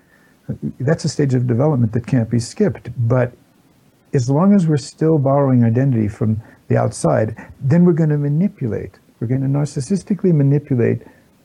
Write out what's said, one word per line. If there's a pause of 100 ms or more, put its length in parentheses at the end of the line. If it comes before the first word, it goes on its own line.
(800)
that's
a
stage
of
development
that
can't
be
skipped. (180)
But (840)
as
long
as
we're
still
borrowing
identity
from (260)
the
outside, (240)
then
we're
gonna
manipulate. (220)
We're
gonna
narcissistically
manipulate (420)